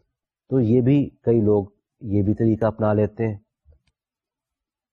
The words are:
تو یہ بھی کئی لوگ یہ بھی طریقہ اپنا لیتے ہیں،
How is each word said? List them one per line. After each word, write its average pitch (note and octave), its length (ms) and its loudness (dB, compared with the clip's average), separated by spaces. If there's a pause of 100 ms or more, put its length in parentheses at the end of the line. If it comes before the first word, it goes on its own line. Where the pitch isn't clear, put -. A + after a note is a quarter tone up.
(500)
تو C3 100 0
یہ A#2 200 2
بھی C3+ 280 2
کئی A#2 320 -2
لوگ G#2 240 2 (360)
یہ G2+ 220 -2
بھی G#2 120 0
طریقہ A2+ 320 0
اپنا G#2+ 260 -2
لیتے G#2+ 340 -2
ہیں، G#2+ 80 -6 (1600)